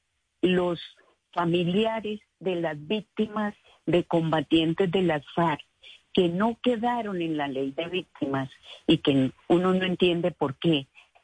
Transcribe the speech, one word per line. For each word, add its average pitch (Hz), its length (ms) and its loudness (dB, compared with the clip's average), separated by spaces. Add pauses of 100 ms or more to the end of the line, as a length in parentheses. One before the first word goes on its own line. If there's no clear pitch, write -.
(440)
los 175 360 0 (540)
familiares 202 840 -2 (200)
de 175 220 -4
las 156 160 -4 (100)
víctimas 214 680 -4 (320)
de 170 160 2
combatientes 165 880 0
de 196 100 2
las 156 220 0 (100)
farc - 280 0 (520)
que 180 160 2
no 208 320 -2
quedaron 233 640 -2
en 160 140 -4
la 143 100 -2
ley 135 240 -4
de 165 180 -8
víctimas 135 640 -6 (340)
y 160 140 6
que 131 320 2 (160)
uno 180 260 4
no 185 100 2
entiende 175 460 2
por 143 300 -4
qué, 151 260 2 (380)